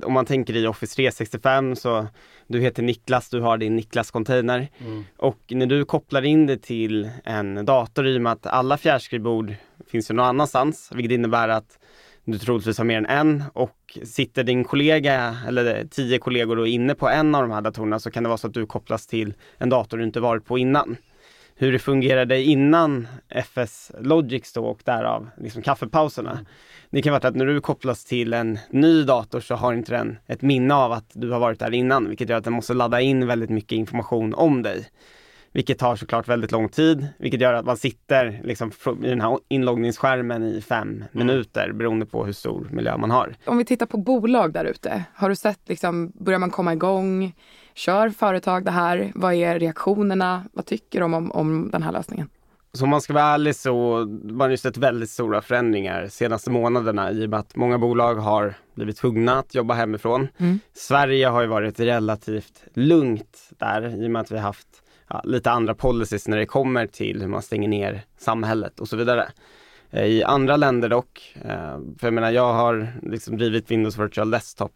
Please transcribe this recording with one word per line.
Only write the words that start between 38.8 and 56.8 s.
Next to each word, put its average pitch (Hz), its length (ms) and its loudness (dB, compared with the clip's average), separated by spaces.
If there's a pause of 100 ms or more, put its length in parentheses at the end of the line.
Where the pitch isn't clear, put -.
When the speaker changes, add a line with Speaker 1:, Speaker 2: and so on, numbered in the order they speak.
Speaker 1:
i 123 40 0
den 123 120 0
här 117 180 2 (100)
inloggningsskärmen 120 920 0
i 110 180 -4
fem 107 280 -4
Speaker 2:
Mm. 107 380 -4
Speaker 1:
minuter, 113 460 0
beroende 110 340 -2
på 113 180 -4
hur 101 80 -6
stor 104 380 -8
miljö 117 260 -2
man 113 140 -2
har. 120 240 0 (100)
Speaker 3:
Om 240 140 2
vi 240 60 2
tittar 240 220 0
på 233 100 -8
bolag 220 560 2
där 165 120 -4
ute, - 400 -6 (100)
har 196 140 0
du 196 80 0
sett, 208 300 -4
liksom, 170 480 -4
börjar 190 240 0
man 180 120 0
komma 175 220 0
igång? 190 640 0 (400)
Kör 208 360 2
företag 185 540 0
det 190 60 0
här? 175 440 0
Vad 180 200 2
är 170 240 2
reaktionerna? 190 920 0
Vad - 140 -10
tycker - 340 -4
de 165 140 0
om, 165 180 -4
om 160 380 -2
den 165 120 -2
här 160 100 -4
lösningen? - 360 -6 (440)
Speaker 1:
Så 127 120 -4
om 135 60 2
man 147 100 4
ska - 120 -8
vara 147 120 4
ärlig, 147 320 2
så 120 380 0
har 107 380 -4
man 131 180 2
ju 127 60 2
sett 127 200 -4
väldigt 120 340 0
stora 107 320 -2
förändringar 101 680 0
senaste 113 420 -4
månaderna, 117 640 0